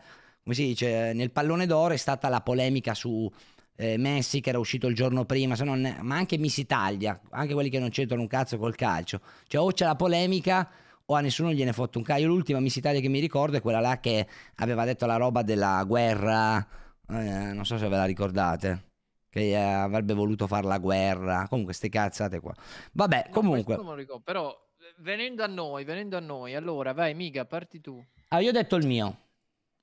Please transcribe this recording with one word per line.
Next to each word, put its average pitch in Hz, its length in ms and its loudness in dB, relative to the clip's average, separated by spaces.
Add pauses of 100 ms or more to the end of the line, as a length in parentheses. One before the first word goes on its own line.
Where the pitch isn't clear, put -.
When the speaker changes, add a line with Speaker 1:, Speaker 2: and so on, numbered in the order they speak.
(440)
Speaker 1:
come 120 100 -2
si 139 100 0
dice, 113 480 0
nel 120 200 -2
pallone 165 340 2
d'oro 165 280 4
è - 20 -2
stata 139 320 -2
la 123 120 2
polemica 127 540 0
su, 110 340 -2 (480)
eh, 110 200 0
Messi 135 440 0
che 131 100 -2
era 120 100 0
uscito 123 260 -2
il 123 80 2
giorno 123 300 2
prima, 131 320 0
se 127 80 -2
non... 131 380 -2
ma 123 120 -4
anche 175 240 0
Miss 151 200 0
Italia, 101 600 -2 (100)
anche 143 240 -4
quelli 143 160 0
che 131 100 0
non 123 80 -2
c'entrano 120 340 -2
un 110 60 -4
cazzo 131 280 -2
col 110 200 -4
calcio, 92 440 -2 (280)
cioè 147 120 0
o 185 120 2
c'è 185 120 0
la 156 120 2
polemica 180 720 2 (360)
o 143 80 0
a 147 60 4
nessuno 156 320 0
gliene 131 200 2
fotte 120 260 -2
un 117 60 -4
ca-, 143 120 2
io 151 120 2
l'ultima 165 320 2
Miss 131 160 0
Italia 139 240 0
che 131 80 0
mi 135 100 2
ricordo 147 380 0
è 127 40 2
quella 113 200 2
là 123 180 2
che 110 300 0 (280)
aveva 117 280 0
detto 123 220 0
la 117 100 2
roba 120 260 2
della 101 400 2
guerra, 110 800 2 (480)
eh, 101 440 -4
non 101 140 -6
so 117 100 -4
se 107 120 -2
ve 98 80 0
la 95 80 4
ricordate, 92 880 -2 (360)
che, 107 200 0
eh, 101 80 2
avrebbe 101 580 2
voluto 104 320 2
far 101 180 0
la 98 140 0
guerra, 95 720 0
comunque 104 240 -2
ste - 160 -6
cazzate 101 500 -2
qua. 85 160 -10 (380)
Vabbè, 170 340 2
Speaker 2:
No, - 60 -18
Speaker 1:
comunque. 165 320 2
Speaker 2:
questo 110 180 -2
non 175 120 -12
lo 143 40 -12
ricordo, 131 240 -14
però, 170 280 -4 (280)
eh, 170 200 -20
venendo 220 440 -6
a 214 60 -2
noi, 156 340 -6
venendo 185 340 -6
a 175 40 -4
noi, 135 340 -10
allora 147 380 -4
vai, 156 220 0
Miga, 151 300 -6
parti 165 360 -12
tu. 131 200 -16 (280)
Speaker 1:
Ah, 165 100 2
io 220 120 4
ho - 20 2
detto 220 240 2
il 156 100 4
mio. 110 320 0 (640)